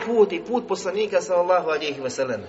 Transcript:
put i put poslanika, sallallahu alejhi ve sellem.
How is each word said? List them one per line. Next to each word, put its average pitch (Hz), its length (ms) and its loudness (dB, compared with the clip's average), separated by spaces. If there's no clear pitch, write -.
put 214 260 4
i 165 120 -4
put 240 240 -4
poslanika, 190 520 0
sallallahu 175 480 2
alejhi 151 320 -2
ve 127 100 -4
sellem. 123 380 -4